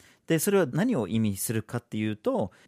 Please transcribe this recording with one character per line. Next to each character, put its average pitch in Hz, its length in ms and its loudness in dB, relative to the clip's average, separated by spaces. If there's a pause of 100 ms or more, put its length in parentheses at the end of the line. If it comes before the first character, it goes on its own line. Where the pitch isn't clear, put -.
(260)
で、 160 120 2
そ 196 140 0
れ 196 60 4
は 175 80 4
何 185 300 0
を 107 120 -2
意 110 100 0
味 104 180 0
す - 160 -6
る 110 100 -2
か - 160 -6
っ - 40 -6
て - 160 -8
い 107 100 0
う 107 80 -4
と、 208 360 -2 (160)